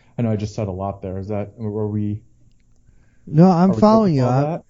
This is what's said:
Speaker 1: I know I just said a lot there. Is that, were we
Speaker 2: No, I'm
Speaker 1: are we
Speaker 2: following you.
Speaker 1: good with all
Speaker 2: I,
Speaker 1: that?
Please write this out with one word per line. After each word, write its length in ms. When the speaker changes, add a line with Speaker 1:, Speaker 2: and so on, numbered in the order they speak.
Speaker 1:
I 60
know 80
I 60
just 180
said 140
a 40
lot 300
there. 160
Is 100
that, 300
were 300
we 340
Speaker 2:
No, 240
I'm 200
Speaker 1:
are 40
we 60
Speaker 2:
following 340
you. 80
Speaker 1:
good 40
with 80
all 40
Speaker 2:
I, 180
Speaker 1:
that? 140